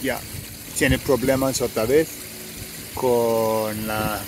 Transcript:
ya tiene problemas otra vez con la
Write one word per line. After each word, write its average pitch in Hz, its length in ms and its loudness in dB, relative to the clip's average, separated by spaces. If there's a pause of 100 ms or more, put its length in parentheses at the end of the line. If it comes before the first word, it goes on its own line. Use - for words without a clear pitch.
ya 123 160 -2 (580)
tiene 127 220 4
problemas 131 640 2
otra 113 240 0
vez 147 240 4 (840)
con 110 920 2
la 107 400 -2